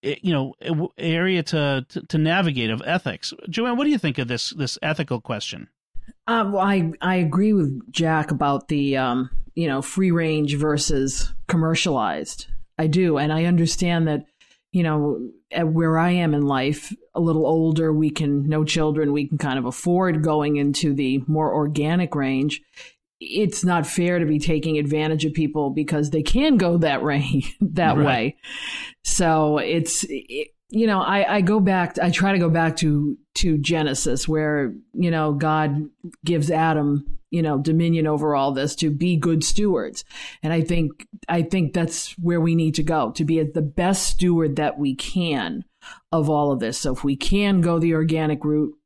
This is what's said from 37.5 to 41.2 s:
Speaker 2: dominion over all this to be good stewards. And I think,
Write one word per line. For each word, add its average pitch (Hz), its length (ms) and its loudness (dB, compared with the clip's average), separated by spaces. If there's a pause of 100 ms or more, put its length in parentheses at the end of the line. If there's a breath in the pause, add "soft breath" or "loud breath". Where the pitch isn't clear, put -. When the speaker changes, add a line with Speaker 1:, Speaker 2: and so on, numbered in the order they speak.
Speaker 2:
dominion 160 480 2
over 151 280 0
all 139 180 0
this 135 240 -2
to 160 140 0
be 170 260 0
good 156 280 2
stewards. 180 580 0 (400 loud breath)
And 156 100 0
I 165 100 2
think, 165 440 -2 (220)